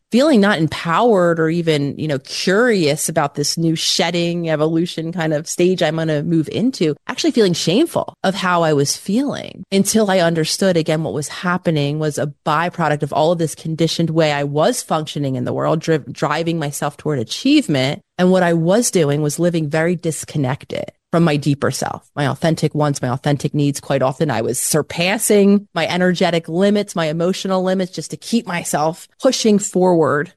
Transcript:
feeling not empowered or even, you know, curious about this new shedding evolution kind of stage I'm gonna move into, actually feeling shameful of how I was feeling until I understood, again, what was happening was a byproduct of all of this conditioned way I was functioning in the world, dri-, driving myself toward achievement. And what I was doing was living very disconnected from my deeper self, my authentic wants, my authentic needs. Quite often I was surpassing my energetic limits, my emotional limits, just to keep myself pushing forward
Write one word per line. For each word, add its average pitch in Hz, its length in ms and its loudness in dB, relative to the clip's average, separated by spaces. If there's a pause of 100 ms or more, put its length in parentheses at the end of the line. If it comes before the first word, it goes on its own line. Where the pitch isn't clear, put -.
(120)
feeling 254 300 6
not 196 160 2
empowered 170 800 2
or 160 100 2
even, 160 480 0
you 156 120 -4
know, 135 100 -2
curious 185 880 0
about 160 280 -2
this 147 220 -2
new 165 180 0
shedding 170 720 -2
evolution 165 640 -2
kind 160 200 -2
of 147 140 -4
stage 175 340 0
I'm 156 140 0
gonna 156 280 -2
move 165 260 0
into, 170 460 -2 (120)
actually 285 240 -2
feeling 202 220 2
shameful - 680 0
of 185 120 0
how 180 280 0
I 156 100 2
was 139 240 0
feeling 196 720 -6
until 196 400 2
I 190 80 4
understood, 170 560 2
again, 160 280 0
what 101 100 -4
was 143 160 -6
happening 156 680 -2
was 156 180 -2
a 147 160 -4 (120)
byproduct 156 580 0
of 139 100 -4
all 156 180 2
of 170 80 0
this 160 160 -2
conditioned 160 540 -2
way 156 240 2
I 143 100 -2
was 151 380 0
functioning 147 540 -4
in 123 100 -4
the - 80 -4
world, 147 260 0
dri-, 156 200 0
driving 165 600 -4
myself 147 380 -6
toward 151 220 -2
achievement. 151 800 0 (160)
And 180 140 4
what 185 120 4
I 170 100 2
was 180 380 2
doing 151 300 2
was 147 180 -2
living 165 300 0
very 165 260 0
disconnected - 960 -6 (200)
from 170 120 4
my 151 140 4
deeper 139 340 0
self, - 460 -8
my 143 100 0
authentic 156 480 -2
wants, 147 260 0
my 127 80 -2
authentic 143 440 -2
needs. 143 260 0
Quite 139 220 -2
often 135 280 0
I 113 120 -2
was 117 180 -2
surpassing 202 1120 2
my 160 140 -2
energetic 170 600 0
limits, 202 480 0
my 165 80 0
emotional 185 580 -2
limits, 185 300 -2
just - 180 -10
to 156 60 -10
keep 233 280 -2
myself 165 640 -4 (140)
pushing 226 360 4
forward 170 800 2